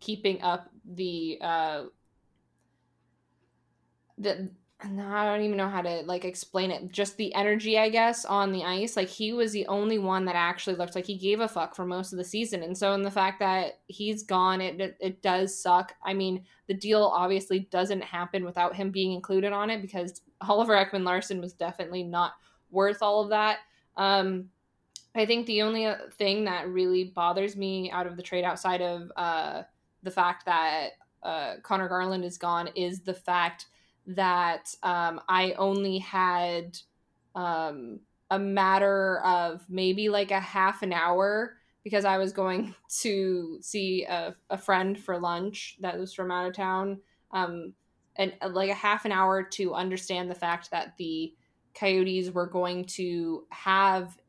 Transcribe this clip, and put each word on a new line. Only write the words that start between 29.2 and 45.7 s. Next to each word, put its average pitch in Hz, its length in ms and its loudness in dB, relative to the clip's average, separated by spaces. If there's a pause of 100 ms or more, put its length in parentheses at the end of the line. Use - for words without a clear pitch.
the 185 80 -8
fact 180 360 2
that, 160 460 0 (300)
uh, 147 400 -6
Connor 190 260 -2
Garland 185 360 -2
is 175 140 -8
gone 175 360 -2
is 180 260 -4
the 185 120 -6
fact 175 540 -2 (400)
that, 180 760 0
um, 170 460 0
I 185 240 4
only 196 460 0
had, 175 800 0 (560)
um, 160 680 -4 (300)
a 196 80 2
matter 196 840 4
of 175 440 2
maybe, 190 400 2
like, 202 220 2
a 190 100 2
half 190 420 2
an 185 100 -2
hour 190 640 2 (280)
because 202 200 2
I 190 140 4
was 190 140 0
going 190 500 -2
<laughs> - 60 -20 (120)
to 185 600 -2
see 190 440 -2
a, 170 300 -4 (140)
a 196 100 -4
friend 190 400 2
for 185 200 -4
lunch 175 600 -4